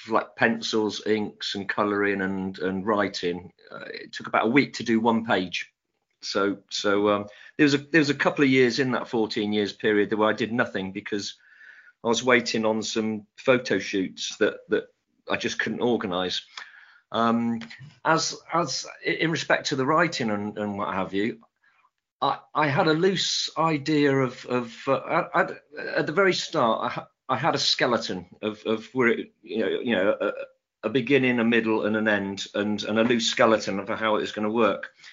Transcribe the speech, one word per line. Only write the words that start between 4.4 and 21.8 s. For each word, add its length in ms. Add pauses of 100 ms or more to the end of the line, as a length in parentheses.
a 40
week 260
to 80
do 160
one 260
page. 460 (500)
So, 360 (120)
so, 400
um, 180 (300)
there 80
was 100
a, 20
there 240
was 80
a 60
couple 280
of 60
years 300
in 140
that 160
fourteen 440
years 200
period 400
where 160
I 40
did 180
nothing 400
because 440 (680)
I 40
was 160
waiting 420
on 160
some 460 (100)
photo 400
shoots 600
that, 180 (140)
that 180 (420)
I 80
just 220
couldn't 220
organise. 600 (680)
Um, 500 (440)
as, 320 (160)
as 320 (180)
i-, 60
in 220
respect 380
to 60
the 100
writing 440
and, 300
and 180
what 160
have 180
you, 280 (840)